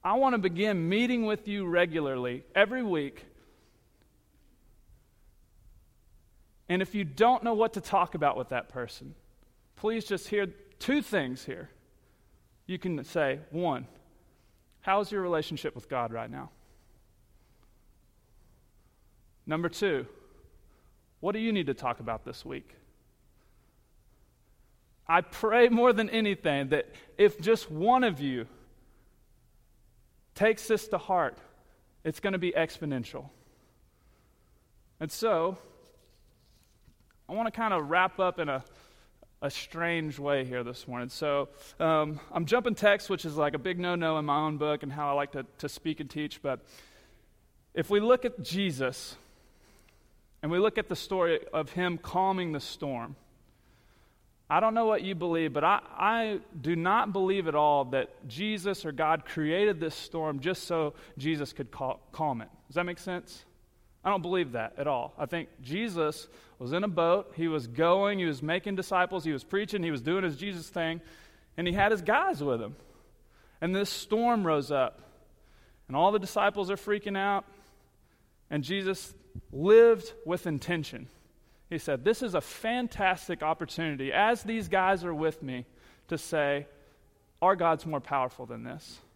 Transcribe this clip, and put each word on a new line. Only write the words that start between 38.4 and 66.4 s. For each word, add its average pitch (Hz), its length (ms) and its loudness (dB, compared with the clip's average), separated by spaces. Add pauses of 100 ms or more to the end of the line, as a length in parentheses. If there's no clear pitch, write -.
a, 135 160 -4 (760)
a 139 100 -4
strange 165 680 -4
way 143 280 0
here 123 180 -6
this 120 240 -10
morning. 123 220 -6
So, 143 400 -2 (280)
um, 156 440 2 (100)
I'm 170 140 -2
jumping 240 300 2
text, 202 340 4
which 180 160 -4
is, 151 100 -6
like, 147 180 2
a 151 60 -4
big 180 200 -4
no-no 175 380 0
in 151 60 -2
my 147 140 2
own 151 200 0
book 147 260 0
and 139 100 -8
how 147 160 -4
I 143 40 0
like 143 200 -2
to, 135 120 -6 (120)
to 151 100 -8
speak 156 320 -6
and 143 100 -8
teach, 151 320 -8
but 131 200 -4 (1120)
if 160 160 -2
we 202 100 6
look 247 240 4
at 220 180 -4
Jesus, 147 760 -4 (1200)
and 151 80 -4
we 175 100 2
look 214 180 2
at 220 100 -2
the 135 80 -4
story 170 560 0
of 151 200 -2
him 175 260 -2
calming 180 560 0
the 143 80 -4
storm, 135 560 -8 (1300)
I 151 100 4
don't 220 140 2
know 226 120 2
what 214 160 2
you 190 140 -4
believe, 165 380 0
but 147 100 0
I, - 160 4 (180)
I 214 420 0 (200)
do 156 160 0
not 196 380 2
believe 190 340 0
at 147 80 0
all 147 300 4
that 131 420 -4
Jesus 190 580 -4
or 156 60 -4
God 156 320 0
created 165 560 0
this 160 160 -4
storm 156 460 -6
just 175 240 -4
so 160 280 -2 (240)
Jesus 147 360 -2
could 135 180 -10
cal-, - 300 -6 (100)
calm 139 300 -4
it. - 80 -14 (180)
Does 135 80 -12
that 175 80 0
make 175 160 -6
sense? - 460 -10 (580)
I 185 60 0
don't 196 120 2
believe 175 300 -2
that 113 260 -4
at 143 100 -2
all. 135 300 -2
I 147 80 -2
think 160 220 -6 (140)
Jesus 165 640 -4 (320)